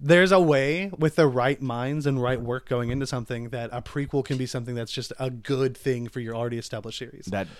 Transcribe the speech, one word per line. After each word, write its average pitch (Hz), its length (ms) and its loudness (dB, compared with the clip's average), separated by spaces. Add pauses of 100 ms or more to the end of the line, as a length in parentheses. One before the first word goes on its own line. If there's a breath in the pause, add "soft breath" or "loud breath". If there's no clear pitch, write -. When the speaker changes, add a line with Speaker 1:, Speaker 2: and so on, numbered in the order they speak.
Speaker 1:
there's 175 320 8
a 190 60 8
way 156 580 2
with 156 180 2
the 160 120 6
right 127 340 2
minds 131 440 -2
and 135 160 0
right 123 180 0
work 120 280 -6
going 120 240 -2
into 135 160 -2
something 120 420 -6
that 120 220 -6
a 120 100 -6
prequel 139 420 -2
can 135 140 -2
be 127 80 -2
something 120 300 -6
that's 117 160 -6
just - 260 -8
a 131 120 -2
good 131 480 -2
thing 120 320 -2
for 127 100 -8
your 113 160 -6
already 117 220 -2
established 110 420 -10
series. - 280 -14
Speaker 2:
That 95 200 -4 (120)